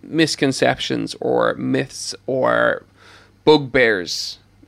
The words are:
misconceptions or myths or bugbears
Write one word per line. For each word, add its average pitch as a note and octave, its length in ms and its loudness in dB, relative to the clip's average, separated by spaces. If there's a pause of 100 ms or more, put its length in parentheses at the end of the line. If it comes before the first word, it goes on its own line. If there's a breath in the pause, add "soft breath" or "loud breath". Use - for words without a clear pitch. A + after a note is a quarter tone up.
misconceptions C3 1160 -2
or A#2+ 340 0
myths C3 600 -6 (120)
or A#2+ 580 0 (600 soft breath)
bugbears B2 920 2 (300)